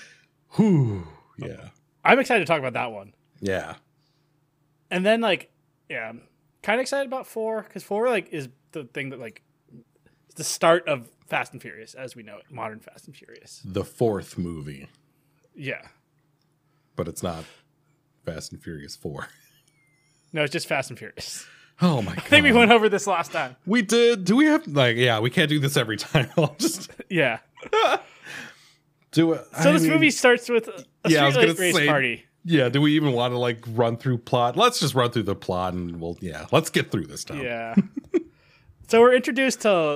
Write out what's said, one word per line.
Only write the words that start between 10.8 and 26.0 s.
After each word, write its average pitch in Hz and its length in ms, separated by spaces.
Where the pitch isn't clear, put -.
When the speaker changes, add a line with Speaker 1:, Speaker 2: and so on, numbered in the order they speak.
Speaker 2:
of 131 220
Fast 135 240
and 135 100
Furious 110 320
as 127 220
we 120 80
know 104 140
it, 92 120
modern 110 300
Fast - 280
and - 80
Furious. - 500
Speaker 1:
The 95 180
fourth 104 540
movie. 73 500
Speaker 2:
Yeah. 131 340
Speaker 1:
But 85 140
it's 78 120
not 82 220
Fast 80 280
and - 100
Furious 73 320
four. - 360
<laughs> - 60
Speaker 2:
No, 151 100
it's 143 80
just - 160
Fast 139 220
and 120 100
Furious. - 480
Speaker 1:
Oh 160 200
my 90 100
Speaker 2:
<laughs> 87 60
I - 20
think 294 240
we 285 60
Speaker 1:
God. 226 100
Speaker 2:
went 226 120
over 220 180
this 196 180
last 170 240
time. 135 240
Speaker 1:
We 226 160
did. 226 440
Do 196 100
we 285 120
have, 311 200
like, 127 300
yeah, 117 240
we 123 80
can't 160 180
do 147 100
this 139 200
every 110 180
time. - 380